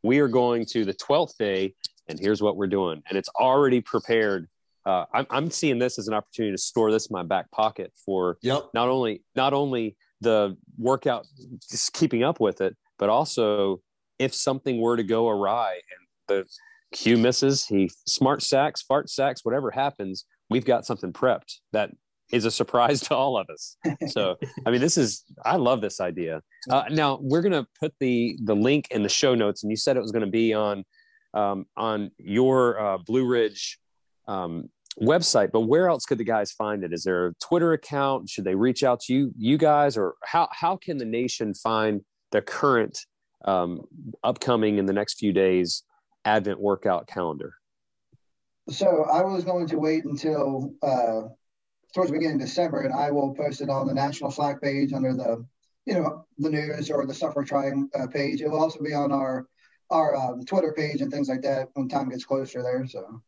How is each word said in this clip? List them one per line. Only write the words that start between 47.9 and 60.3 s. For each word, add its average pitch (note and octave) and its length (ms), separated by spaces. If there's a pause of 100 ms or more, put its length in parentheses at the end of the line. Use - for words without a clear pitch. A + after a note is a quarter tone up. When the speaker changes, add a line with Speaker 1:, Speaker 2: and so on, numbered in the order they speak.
Speaker 3:
So D#3 340
I D#3+ 200
was F#3+ 200
going F3 240
to D#3 100
wait D#3 260
until, C#3 680 (100)
uh, A#2+ 400 (680)
towards F3+ 180
the D3+ 60
beginning D#3+ 200
of B2+ 100
December, - 360
and - 120
I D3 160
will C#3 240
post D3 260
it C3 80
on C3+ 180
the B2 80
National C#3+ 360
Slack C#3 320
page C#3 320
under C3 180
the, A#2 320 (400)
you G#3 100
know, - 300 (140)
the D3+ 120
news D3+ 400
or C3+ 140
the C3+ 80
Suffer C#3+ 320
Trying, C#3 540
uh, C3 80
page. C#3+ 340
It D3+ 80
will D#3 120
also D#3 200
be D3+ 140
on C#3+ 180
our, C3 340 (440)
our, D3+ 260
um, B2+ 300